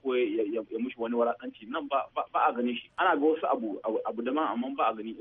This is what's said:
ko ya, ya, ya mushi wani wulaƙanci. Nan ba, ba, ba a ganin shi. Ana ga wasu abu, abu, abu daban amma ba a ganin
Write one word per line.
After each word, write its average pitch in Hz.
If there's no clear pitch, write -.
ko 127
ya, 113
ya, 113
ya 113
mushi 123
wani 117
wulaƙanci. 117
Nan 147
ba, -
ba, 151
ba -
a -
ganin 120
shi. -
Ana 175
ga 139
wasu 160
abu, 113
abu, 107
abu 113
daban 147
amma 120
ba 139
a 110
ganin 110